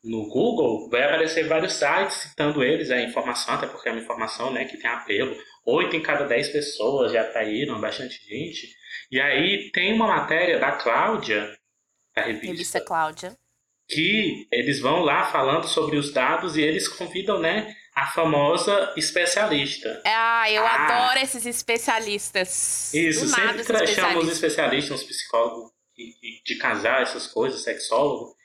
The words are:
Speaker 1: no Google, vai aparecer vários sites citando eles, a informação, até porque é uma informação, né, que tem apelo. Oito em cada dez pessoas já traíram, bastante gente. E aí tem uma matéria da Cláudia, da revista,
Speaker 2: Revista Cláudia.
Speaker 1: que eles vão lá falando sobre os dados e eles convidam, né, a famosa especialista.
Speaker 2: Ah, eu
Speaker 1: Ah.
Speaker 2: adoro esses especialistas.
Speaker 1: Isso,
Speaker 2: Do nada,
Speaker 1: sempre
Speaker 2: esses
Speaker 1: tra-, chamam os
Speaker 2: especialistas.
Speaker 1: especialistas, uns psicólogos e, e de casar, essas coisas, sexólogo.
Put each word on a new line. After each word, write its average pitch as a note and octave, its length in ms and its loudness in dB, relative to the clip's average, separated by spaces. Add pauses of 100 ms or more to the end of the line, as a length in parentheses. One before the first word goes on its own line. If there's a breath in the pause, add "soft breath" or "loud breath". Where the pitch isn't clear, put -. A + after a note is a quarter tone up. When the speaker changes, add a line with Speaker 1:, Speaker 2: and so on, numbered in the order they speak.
Speaker 1:
no A2 240 -6
Google, A#2+ 600 4
vai A#2+ 140 4
aparecer D#3+ 460 2
vários D#3 240 2
sites F3+ 460 2
citando D3 440 0
eles, B2+ 300 2
a B2 100 2
informação, B2 520 -2
até - 120 -2
porque - 220 -8
é A#2 40 -2
uma A2+ 80 -4
informação, A#2 520 -4
né, A#2 120 -4
que - 120 -10
tem A#2+ 120 -4
apelo. A2+ 480 -2 (300 loud breath)
Oito E3+ 300 2
em D#3 40 -2
cada C#3+ 240 0
dez - 260 0
pessoas C3 600 0
já A2 140 2
traíram, A2 560 -2
bastante A#2+ 360 -6 (120)
gente. C#3 400 -10 (420 loud breath)
E C3 100 0
aí C#3+ 520 0
tem F#3 200 0
uma A3 140 4
matéria D#3+ 540 2
da C3+ 100 2
Cláudia, B2+ 840 0 (600)
da G#2 80 0
revista, - 240 -6
Speaker 2:
Revista F3 340 -4
Cláudia. E3 560 -4 (540)
Speaker 1:
que F3+ 640 0
eles B2 260 0
vão D3 240 2
lá D#3 300 2
falando C#3+ 340 2
sobre D3+ 300 0
os C#3+ 160 -2
dados D3+ 440 0
e D#3 60 2
eles D#3+ 240 2
convidam, F#3 540 -4
né, G3 340 -2 (180 loud breath)
a - 140 -2
famosa E3 880 2
especialista. D#3+ 1120 0
Speaker 2:
Ah, A3+ 420 2
eu G#3+ 160 2
Speaker 1:
Ah. A3+ 220 2
Speaker 2:
adoro B3 380 2
esses B3+ 200 -6
especialistas. A3 1500 -2
Speaker 1:
Isso, E3 300 2
Speaker 2:
Do D4+ 80 0
nada, A#3 100 4
Speaker 1:
sempre A3 180 0
Speaker 2:
esses A3+ 60 -6
Speaker 1:
tra-, A3 200 2
chamam F#3+ 360 2
os E3 60 2
Speaker 2:
especialistas. E3 80 -2
Speaker 1:
especialistas, C#3+ 640 0
uns - 40 -12
psicólogos A#2 680 -2 (260)
e, A#2+ 60 -18 (360)
e - 60 -20
de A#2+ 120 -4
casar, A#2+ 460 2
essas - 240 -4
coisas, C3 380 -2
sexólogo. B2 720 0 (100)